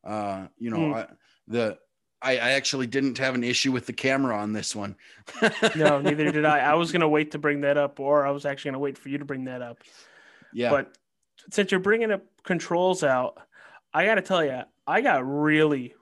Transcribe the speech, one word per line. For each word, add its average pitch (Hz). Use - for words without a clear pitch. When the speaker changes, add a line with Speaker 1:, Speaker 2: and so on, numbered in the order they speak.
Speaker 1:
Uh, 101
you 117
know, 165
Speaker 2:
Mm. 151
Speaker 1:
I, 113
the, 110
I, 131
I 120
actually 135
didn't 131
have 131
an 120
issue 123
with 127
the 123
camera 131
on 104
this 107
one. 101
<laughs> 214
Speaker 2:
No, 147
neither 147
did 151
I. 151
I 147
was 170
gonna 165
wait 151
to 160
bring 147
that 143
up, 143
or 139
I 139
was 143
actually 143
gonna 135
wait 139
for -
you 143
to 143
bring 135
that 127
up. 117
Speaker 1:
Yeah. 120
Speaker 2:
But 139
since 202
you're 190
bringing 220
up 196
controls 180
out, 127
I 160
gotta 208
tell 180
ya, 131
I 180
got 175
really 147